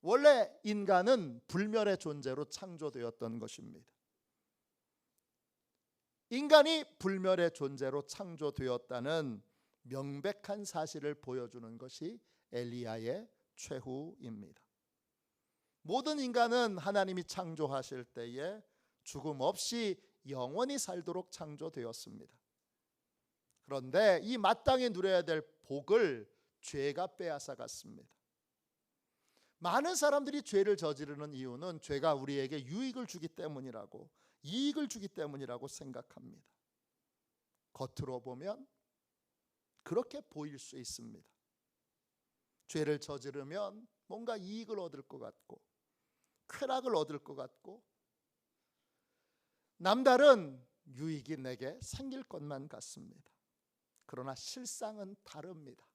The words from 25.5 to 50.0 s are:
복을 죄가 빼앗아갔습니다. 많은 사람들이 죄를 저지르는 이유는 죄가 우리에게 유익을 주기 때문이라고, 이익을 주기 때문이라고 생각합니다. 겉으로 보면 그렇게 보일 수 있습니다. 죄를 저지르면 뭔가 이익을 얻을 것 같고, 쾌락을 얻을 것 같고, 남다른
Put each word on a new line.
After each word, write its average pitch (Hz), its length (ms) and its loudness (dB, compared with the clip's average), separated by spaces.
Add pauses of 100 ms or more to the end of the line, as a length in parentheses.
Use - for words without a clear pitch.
복을 139 680 2 (300)
죄가 151 560 -2
빼앗아갔습니다. - 920 -8 (1500)
많은 269 380 2
사람들이 285 460 2
죄를 202 340 4
저지르는 147 580 -4
이유는 131 460 -8
죄가 147 340 2
우리에게 139 500 -4
유익을 240 420 -6
주기 160 220 -10
때문이라고, 131 800 -10 (340)
이익을 269 460 0
주기 202 200 -8
때문이라고 139 580 -6
생각합니다. 127 800 -14 (1300)
겉으로 131 480 -6
보면 160 460 -10 (1160)
그렇게 226 380 -4
보일 147 380 -12
수 - 180 -16
있습니다. 117 520 -14 (1400)
죄를 151 320 0
저지르면 147 880 -8 (180)
뭔가 226 300 -6
이익을 208 420 -8
얻을 143 240 -10
것 - 160 -16
같고, - 420 -16 (880)
쾌락을 254 460 -2
얻을 151 240 0
것 143 160 -14
같고, 135 480 -14 (2000)
남다른 226 880 8 (240)